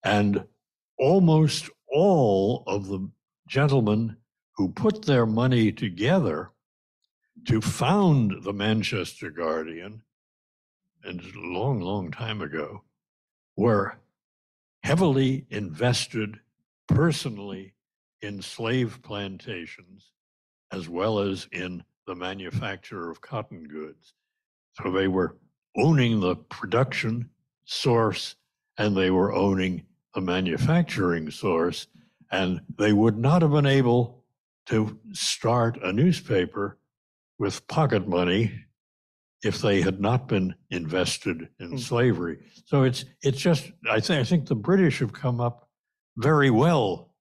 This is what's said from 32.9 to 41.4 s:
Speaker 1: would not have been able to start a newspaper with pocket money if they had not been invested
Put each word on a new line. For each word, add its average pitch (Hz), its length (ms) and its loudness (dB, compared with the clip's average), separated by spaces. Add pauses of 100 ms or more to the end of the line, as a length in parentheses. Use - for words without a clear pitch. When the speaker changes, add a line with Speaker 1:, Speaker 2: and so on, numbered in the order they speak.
Speaker 1:
would 107 240 4
not 143 260 2
have 151 100 4
been 143 140 4
able 123 580 2 (420)
to 107 320 0 (140)
start 117 680 -2
a 92 100 -2
newspaper 101 840 0 (600)
with - 300 -4
pocket 117 400 0
money 90 560 0 (800)
if 107 160 -2
they 101 200 2
had 95 200 0
not 117 260 0
been 92 260 0 (180)
invested 85 800 -4 (120)